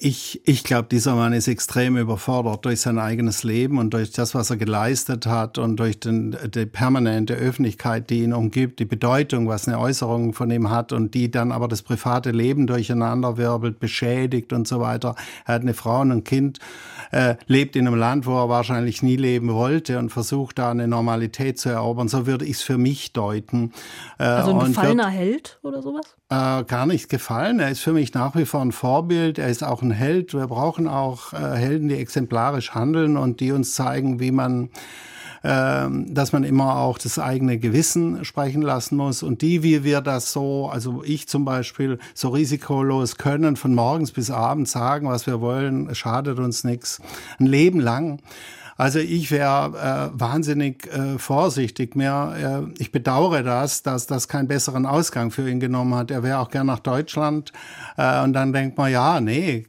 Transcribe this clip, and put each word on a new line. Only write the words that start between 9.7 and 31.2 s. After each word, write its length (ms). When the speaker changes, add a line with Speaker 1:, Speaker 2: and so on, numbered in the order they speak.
Speaker 1:
Äußerung 540
von 180
ihm 180
hat 220
und 220
die 180
dann 220
aber 160
das 120
private 500
Leben 360
durcheinanderwirbelt, 1120
beschädigt 720
und 160
so 140
weiter. 340
Er 100
hat 60
eine 120
Frau 280
und 100
ein 140
Kind, 340
äh, 240
lebt 300
in 100
einem 80
Land, 300
wo 120
er 120
wahrscheinlich 520
nie 140
leben 380
wollte 440
und 120
versucht, 500
da 120
eine 180
Normalität 680
zu 120
erobern. 400
So 180
würde 160
ich's 200
für 140
mich 360
deuten. 580
Äh, 60
Speaker 2:
Also 240
ein 80
Speaker 1:
und 160
Speaker 2:
gefallener 320
Speaker 1:
wird 80
Speaker 2:
Held 500
oder 180
sowas? 360
Speaker 1:
Äh, 360
gar 200
nicht 220
gefallen. 540
Er 80
ist 100
für 140
mich 200
nach 220
wie 100
vor 160
ein 120
Vorbild. 640
Er 160
ist 100
auch 200
ein 80
Held. 420
Wir 140
brauchen 400
auch, 460